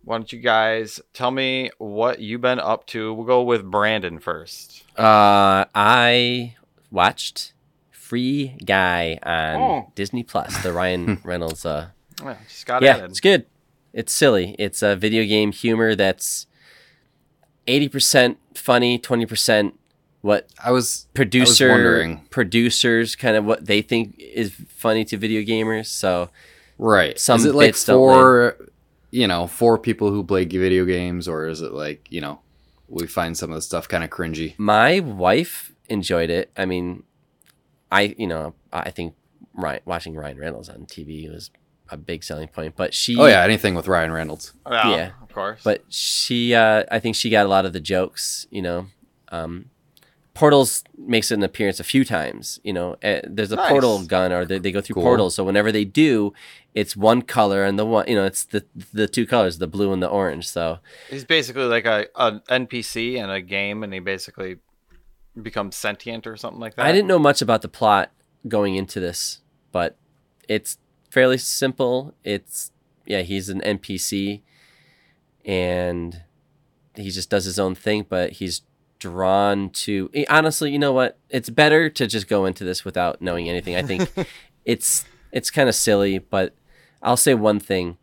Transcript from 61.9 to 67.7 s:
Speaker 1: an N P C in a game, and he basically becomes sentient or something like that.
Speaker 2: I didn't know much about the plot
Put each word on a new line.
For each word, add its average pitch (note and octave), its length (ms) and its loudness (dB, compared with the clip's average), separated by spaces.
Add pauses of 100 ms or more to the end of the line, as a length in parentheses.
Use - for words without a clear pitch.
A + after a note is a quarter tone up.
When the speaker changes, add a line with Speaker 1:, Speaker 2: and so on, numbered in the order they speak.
Speaker 1:
an A2 320 0
N B2+ 180 0
P A#2+ 140 -8
C A#2 360 -6
in G#2 120 -8
a G2 100 -6
game, G2 420 -6
and G2+ 120 -12
he F#2+ 60 -10
basically F#2+ 580 -10 (840)
becomes G#2 360 -8
sentient A2+ 500 -10
or A2+ 80 -14
something A2+ 240 -16
like A2+ 160 -14
that. B2 100 -4
Speaker 2:
I D#3 60 2
didn't F#3+ 160 4
know F3+ 120 4
much C#3+ 220 4
about A2 200 0
the - 80 -12
plot G#2 420 2 (340)